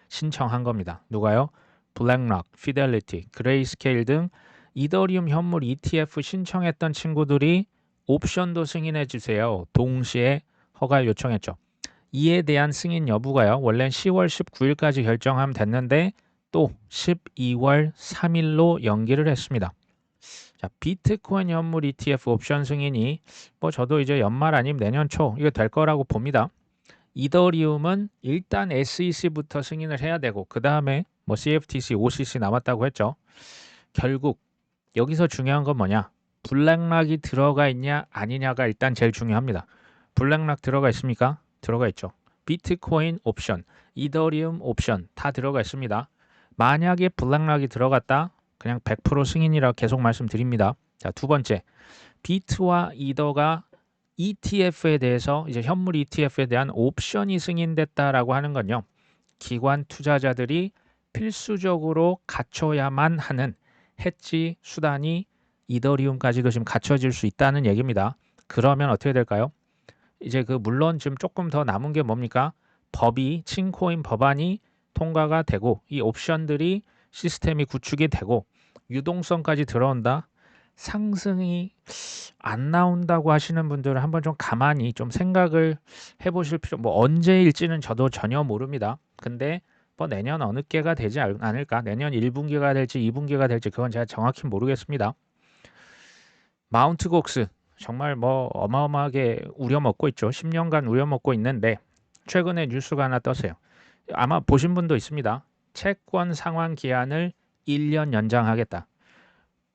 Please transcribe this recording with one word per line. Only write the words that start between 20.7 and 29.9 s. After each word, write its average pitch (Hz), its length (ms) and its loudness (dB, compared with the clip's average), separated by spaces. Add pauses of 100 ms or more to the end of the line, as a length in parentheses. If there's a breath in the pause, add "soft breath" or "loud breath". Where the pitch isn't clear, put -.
비트코인 190 680 -2
현물 165 360 -2
이티에프 135 440 -2
옵션 139 360 0
승인이 139 560 -2 (400 loud breath)
뭐 160 100 0
저도 143 300 0
이제 139 180 2
연말 127 340 2
아니면 139 280 0
내년 135 260 0
초 127 320 -2
이거 147 100 2
될 110 200 0
거라고 151 340 2
봅니다. 127 460 0 (640 soft breath)
이더리움은 165 960 2 (120)
일단 185 520 -2
에스이씨부터 151 880 -2
승인을 156 400 -8